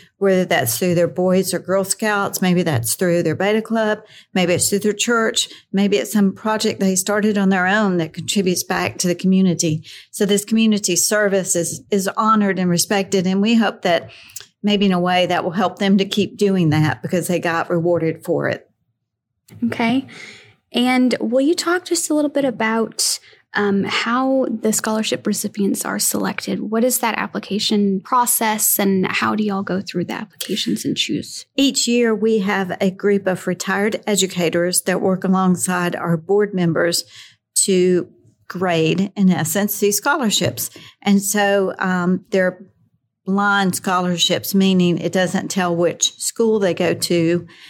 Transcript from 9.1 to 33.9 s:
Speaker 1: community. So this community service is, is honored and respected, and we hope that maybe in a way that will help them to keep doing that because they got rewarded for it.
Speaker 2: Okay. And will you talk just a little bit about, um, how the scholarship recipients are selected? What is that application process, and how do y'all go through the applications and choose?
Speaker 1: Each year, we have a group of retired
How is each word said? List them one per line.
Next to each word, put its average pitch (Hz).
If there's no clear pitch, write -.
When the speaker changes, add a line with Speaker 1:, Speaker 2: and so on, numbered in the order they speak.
Speaker 1:
community. 175
So -
this 202
community 214
service 196
is, 170
is 190
honored 208
and 180
respected, 196
and 190
we 233
hope 208
that 175
maybe 208
in 190
a 175
way 180
that 170
will 180
help 180
them 196
to 190
keep -
doing 190
that 156
because 170
they 175
got 165
rewarded 165
for 143
it. -
Speaker 2:
Okay. 240
And 254
will 240
you 311
talk 359
just -
a 311
little 294
bit 277
about, 220
um, 202
how 262
the 220
scholarship -
recipients 202
are 208
selected? 196
What 220
is 254
that 226
application 202
process, 233
and 196
how 220
do 214
y'all 202
go 180
through 175
the 170
applications -
and -
choose? -
Speaker 1:
Each 269
year, 240
we 220
have 196
a 190
group 196
of 180
retired 196